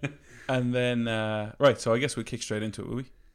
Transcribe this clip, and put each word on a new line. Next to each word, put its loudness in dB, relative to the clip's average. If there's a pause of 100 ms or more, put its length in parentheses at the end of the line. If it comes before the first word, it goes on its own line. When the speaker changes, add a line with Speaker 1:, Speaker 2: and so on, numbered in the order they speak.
(240)
Speaker 1:
<laughs> -12
Speaker 2:
and 2
then, 2
uh, -2
right, 6
so 2
I 4
guess -2
we -4
kick -8
straight -4
into -6
it, -10
will -6
we? -6 (300)